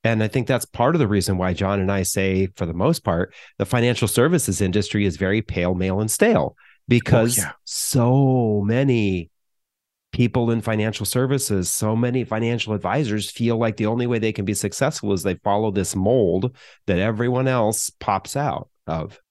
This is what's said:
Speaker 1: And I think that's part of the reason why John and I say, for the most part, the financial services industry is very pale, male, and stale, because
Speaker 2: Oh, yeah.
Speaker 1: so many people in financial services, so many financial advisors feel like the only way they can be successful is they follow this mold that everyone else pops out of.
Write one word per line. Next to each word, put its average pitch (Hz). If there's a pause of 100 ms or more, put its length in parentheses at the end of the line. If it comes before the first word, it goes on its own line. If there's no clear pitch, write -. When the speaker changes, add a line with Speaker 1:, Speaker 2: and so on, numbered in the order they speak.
Speaker 1:
And 113
I 110
think 127
that's 123
part 131
of 175
the 131
reason 95
why 92
John 98
and 95
I 98
say, 95
for 90
the 82
most 117
part, 90 (240)
the -
financial 120
services 131
industry 101
is 92
very 98
pale, 92
male, 92
and 107
stale, - (300)
because 120
Speaker 2:
Oh, 98
yeah. 90 (120)
Speaker 1:
so 123
many 110 (800)
people 120
in 117
financial 107
services, 127
so 110
many 123
financial 113
advisors 104
feel 117
like 110
the 110
only 120
way 120
they 110
can 104
be 101
successful 104
is 87
they 92
follow 104
this 95
mold 98 (320)
that 90
everyone 120
else 113 (100)
pops -
out 135 (180)
of. 80 (120)